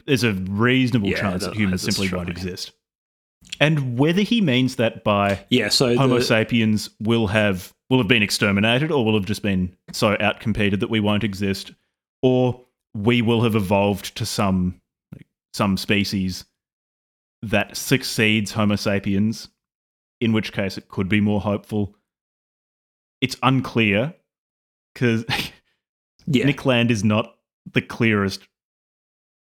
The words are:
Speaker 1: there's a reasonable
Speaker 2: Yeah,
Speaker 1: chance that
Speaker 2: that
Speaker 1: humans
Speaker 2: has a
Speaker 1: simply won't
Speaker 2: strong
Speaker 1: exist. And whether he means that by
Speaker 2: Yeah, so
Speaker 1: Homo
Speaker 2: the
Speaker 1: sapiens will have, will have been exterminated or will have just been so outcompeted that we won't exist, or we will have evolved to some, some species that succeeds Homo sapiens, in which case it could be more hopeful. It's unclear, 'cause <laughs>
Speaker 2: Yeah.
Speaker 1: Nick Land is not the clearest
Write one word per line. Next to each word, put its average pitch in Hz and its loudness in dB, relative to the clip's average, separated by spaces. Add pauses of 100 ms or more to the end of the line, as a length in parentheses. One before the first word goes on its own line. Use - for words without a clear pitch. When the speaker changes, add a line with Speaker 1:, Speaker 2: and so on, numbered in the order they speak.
Speaker 1:
there's 127 2
a 113 2
reasonable 110 0
Speaker 2:
Yeah, 95 -2
Speaker 1:
chance 92 -2
that 90 -6
Speaker 2:
that - -8
Speaker 1:
humans 92 0
Speaker 2:
has - -4
a 110 -2
Speaker 1:
simply 95 -2
won't 87 -6
Speaker 2:
strong 87 -8
Speaker 1:
exist. 92 -10 (880)
And 139 0
whether 170 2
he 233 2
means 127 2
that 113 -2
by 101 0
Speaker 2:
Yeah, 117 2
so 120 2
Speaker 1:
Homo 127 4
Speaker 2:
the 123 0
Speaker 1:
sapiens 110 2 (120)
will 113 2
have, 101 0 (160)
will 131 4
have 117 2
been 113 4
exterminated 113 0
or 139 0
will 107 2
have 98 0
just 104 -4
been 92 -2 (160)
so 107 0
outcompeted 104 -2
that 117 -2
we 110 0
won't 104 0
exist, 98 -4 (480)
or 127 2 (340)
we 117 2
will 113 2
have 113 2
evolved 101 0
to 110 -6
some, 92 -2 (720)
some 101 0
species 98 -2 (960)
that 104 -2
succeeds 107 0
Homo 104 0
sapiens, 104 -2 (720)
in 113 2
which 110 -2
case 98 -4
it - -18
could 95 -4
be 107 2
more 104 2
hopeful. 104 -4 (1200)
It's 127 -2
unclear, 123 0 (800)
'cause 117 0
<laughs> - -12
Speaker 2:
Yeah. 131 0
Speaker 1:
Nick 143 0
Land 120 2
is 104 0
not 107 0 (340)
the - 0
clearest 104 -2 (1000)